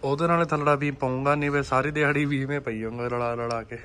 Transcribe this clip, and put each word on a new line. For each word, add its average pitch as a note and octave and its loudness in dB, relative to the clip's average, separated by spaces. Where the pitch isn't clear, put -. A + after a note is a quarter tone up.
ਉਹਦੇ C#3+ 0
ਨਾਲ E3+ 4
ਥੱਲੜਾ D3 2
ਵੀ C#3+ 0
ਪਾਊਂਗਾ, C3+ 0
ਨਹੀਂ D3 0
ਫਿਰ C#3+ 2
ਸਾਰੀ C3 0
ਦਿਹਾੜੀ D3 2
ਵੀ C#3+ 0
ਇਵੇਂ C#3+ -4
ਪਈ A#2 -6
ਜਾਊਗਾ A#2 -6
ਰਲਾ A#2+ -2
ਰਲਾ A#2 -4
ਕੇ। A#2 -12